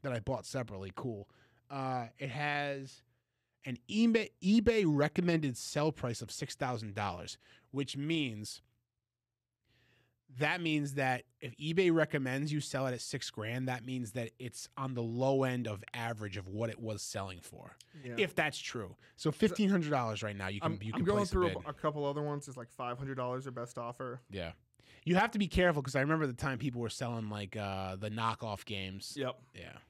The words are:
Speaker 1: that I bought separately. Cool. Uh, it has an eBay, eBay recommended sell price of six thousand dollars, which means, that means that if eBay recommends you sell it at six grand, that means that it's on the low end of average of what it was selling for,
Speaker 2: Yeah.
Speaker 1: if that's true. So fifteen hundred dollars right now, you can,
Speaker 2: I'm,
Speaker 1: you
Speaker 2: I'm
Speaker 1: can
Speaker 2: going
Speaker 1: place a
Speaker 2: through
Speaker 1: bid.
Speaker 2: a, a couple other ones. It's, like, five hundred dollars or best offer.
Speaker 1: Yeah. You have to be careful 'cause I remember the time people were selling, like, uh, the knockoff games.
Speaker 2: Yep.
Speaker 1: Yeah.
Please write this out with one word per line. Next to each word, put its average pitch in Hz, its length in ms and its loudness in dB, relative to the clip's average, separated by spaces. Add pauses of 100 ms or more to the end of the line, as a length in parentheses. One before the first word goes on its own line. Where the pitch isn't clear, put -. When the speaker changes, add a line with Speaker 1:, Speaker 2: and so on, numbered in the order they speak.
Speaker 1:
that 135 100 -2
I 117 80 -2
bought 117 260 -2
separately. 101 500 -6
Cool. 104 320 -6 (400)
Uh, 131 380 -2 (120)
it 135 120 -6
has 143 720 -4 (640)
an 127 100 -2 (140)
eBay, 220 400 6 (120)
eBay 214 440 6
recommended 151 720 4
sell 156 340 0
price 123 300 -4
of 107 80 -10
six - 240 -8
thousand 113 400 -4
dollars, 95 420 -4 (360)
which 135 240 -4
means, 139 680 -2 (1800)
that 156 220 2
means 151 340 2
that 131 300 2 (160)
if 123 160 -10
eBay 165 360 4
recommends 147 600 2
you 151 80 0
sell 135 260 -2
it 127 60 0
at 120 80 -4
six - 300 -6
grand, 120 380 -4
that 123 160 -4
means 123 280 -4
that 120 260 -4
it's - 380 -10
on 131 180 -2
the 120 80 0
low 131 420 4
end 123 220 2
of 101 160 -4 (120)
average 110 420 -4
of 95 100 -6
what 104 240 -2
it - 100 -10
was 107 220 -4
selling 95 380 -6
for, - 360 -16 (280)
Speaker 2:
Yeah. 120 140 -8
Speaker 1:
if - 180 2
that's 151 220 0
true. 104 360 -6 (220)
So 156 160 0
fifteen 208 380 4
hundred 170 200 4
dollars 113 320 2
right 104 140 -4
now, 95 100 -2
you 101 140 -2
can, 160 140 0
Speaker 2:
I'm, 101 80 -6
Speaker 1:
you 110 120 -4
Speaker 2:
I'm - 60 -2
Speaker 1:
can 175 60 2
Speaker 2:
going 208 120 4
Speaker 1:
place 202 100 2
a - 40 -4
Speaker 2:
through 185 160 4
Speaker 1:
bid. - 180 -2
Speaker 2:
a, 147 40 -6
a - 20 -8
couple 147 320 -2
other 143 180 0
ones. 147 240 -4
It's, 127 100 -12
like, 120 140 -12
five 123 280 -6
hundred 135 180 -4
dollars 127 320 -2
or - 20 -6
best 123 280 -8
offer. 123 420 -6 (100)
Speaker 1:
Yeah. 87 220 -4 (520)
You 170 100 4
have 214 180 6
to 214 60 -2
be 202 80 4
careful 170 360 6
'cause 127 120 -6
I 139 60 4
remember 156 260 4
the 127 60 0
time 131 260 -2
people 120 220 -2
were 113 100 -2
selling, 117 400 -4
like, 104 260 -6
uh, 95 380 -2
the 104 160 -4
knockoff 110 540 -2
games. 95 520 -6
Speaker 2:
Yep. 131 220 -4 (160)
Speaker 1:
Yeah. 87 220 -14 (140)